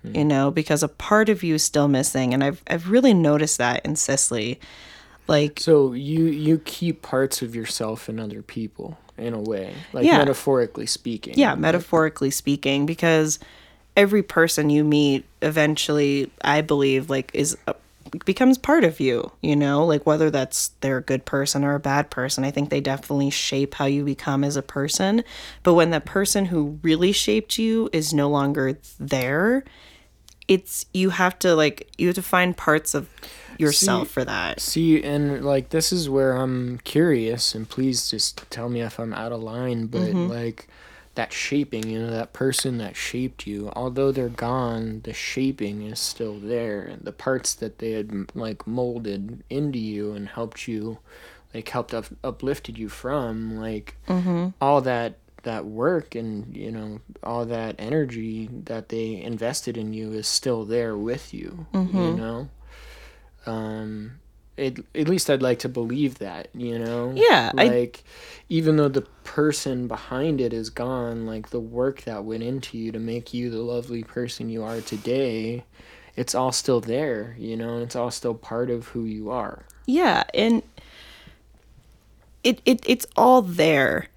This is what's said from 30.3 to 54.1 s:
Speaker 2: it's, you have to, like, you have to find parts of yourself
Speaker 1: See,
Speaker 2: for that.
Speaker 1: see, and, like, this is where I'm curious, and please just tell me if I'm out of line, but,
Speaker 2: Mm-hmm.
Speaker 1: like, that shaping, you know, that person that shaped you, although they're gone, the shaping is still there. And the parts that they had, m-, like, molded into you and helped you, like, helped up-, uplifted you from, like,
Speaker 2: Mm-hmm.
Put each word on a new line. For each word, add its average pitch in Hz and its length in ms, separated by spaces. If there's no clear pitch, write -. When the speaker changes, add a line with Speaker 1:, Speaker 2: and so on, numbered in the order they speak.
Speaker 2:
it's, - 480
you 185 160
have 185 280
to, 180 140
like, 151 340
you 175 80
have 180 80
to 185 80
find 180 340
parts 156 380
of 139 120
yourself 160 480
Speaker 1:
See, - 60
Speaker 2:
for 127 120
that. 90 340
Speaker 1:
see, 160 440
and, 143 420
like, 139 240
this 160 240
is 165 160
where 135 260
I'm 127 440
curious, 120 720
and 110 160
please 131 400
just - 400
tell 120 200
me 120 120
if 113 180
I'm 113 140
out 113 180
of 113 120
line, 117 420
but, 123 160
Speaker 2:
Mm-hmm. 175 280
Speaker 1:
like, 117 380
that 113 180
shaping, 139 540
you 110 120
know, 113 100
that 113 240
person 131 460
that 104 160
shaped - 500
you, 104 300
although 127 360
they're 131 180
gone, 117 720
the 110 100
shaping 107 720
is 110 160
still 104 400
there. 107 420
And - 220
the - 80
parts - 440
that 110 240
they 113 120
had, 107 180
m-, 98 240
like, 113 320
molded 113 840
into 139 300
you 104 340
and 101 160
helped - 380
you, 110 300
like, 113 160
helped 123 240
up-, 113 140
uplifted 131 560
you 110 100
from, 113 680
like, 110 400
Speaker 2:
Mm-hmm. 180 420